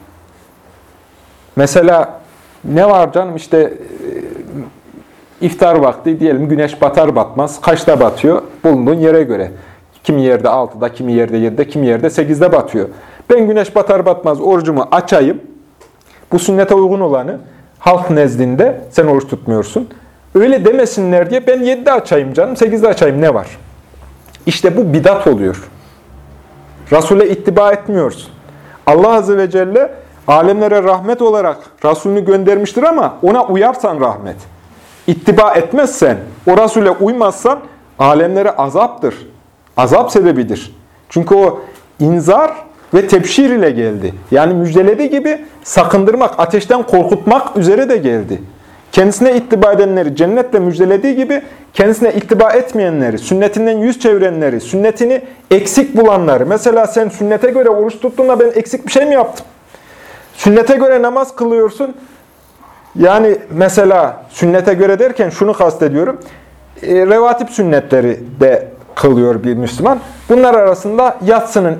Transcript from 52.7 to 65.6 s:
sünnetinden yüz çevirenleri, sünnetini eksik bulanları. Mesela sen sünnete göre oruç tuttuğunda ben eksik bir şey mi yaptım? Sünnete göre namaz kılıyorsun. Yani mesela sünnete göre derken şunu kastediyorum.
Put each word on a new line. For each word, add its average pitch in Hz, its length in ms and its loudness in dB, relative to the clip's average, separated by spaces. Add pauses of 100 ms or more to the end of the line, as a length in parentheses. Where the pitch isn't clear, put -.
sünnetinden 208 600 -2
yüz 226 220 -2
çevirenleri, 170 600 0
sünnetini 220 640 -2 (280)
eksik 208 460 0
bulanları. 175 500 2
Mesela 220 400 0
sen 220 220 -2
sünnete 208 420 -2
göre 247 180 2
oruç 214 320 -2
tuttuğunda 247 400 0
ben 240 140 2
eksik 226 320 -4
bir - 60 -8
şey 269 140 2
mi 294 80 0
yaptım? - 320 -2 (880)
Sünnete 226 420 2
göre 262 260 2
namaz 254 340 -2
kılıyorsun. 233 580 -2 (1040)
Yani 202 420 2 (120)
mesela 185 800 2
sünnete 180 460 0
göre 196 240 2
derken 240 320 0
şunu 202 220 -2
kastediyorum. 165 640 0 (640)